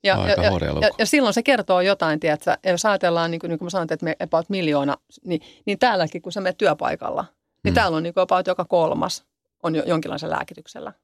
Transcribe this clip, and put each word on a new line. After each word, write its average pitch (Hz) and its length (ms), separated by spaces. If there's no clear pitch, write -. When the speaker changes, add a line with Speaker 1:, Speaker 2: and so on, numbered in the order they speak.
Speaker 1:
Ja, 190 160
Speaker 2:
Aika 92 220
Speaker 1:
ja, 202 80
Speaker 2:
hurja 80 180
Speaker 1:
ja, 73 60
Speaker 2:
luku. 76 100
Speaker 1:
ja 220 60
silloin 254 280
se 233 100
kertoo 196 380
jotain, 170 380
tiedätkö, 156 460
ja 190 60
jos 175 140
ajatellaan, 170 460
niin 165 80
kuin, 170 100
niin 165 100
kuin 180 60
mä 175 40
sanoin, 165 240
että 156 120
me 160 140
about 170 300
miljoona, 147 480
niin, 170 180
niin 202 140
täälläkin, 185 420
kun 180 100
sä 202 100
menet 185 160
työpaikalla, - 680
niin 202 80
Speaker 2:
Mm. - 40
Speaker 1:
täällä 185 220
on 165 60
niin 170 100
kuin 190 80
about 185 260
joka 180 180
kolmas 165 580
on 160 120
jo 151 100
jonkinlaisella 160 500
lääkityksellä. - 580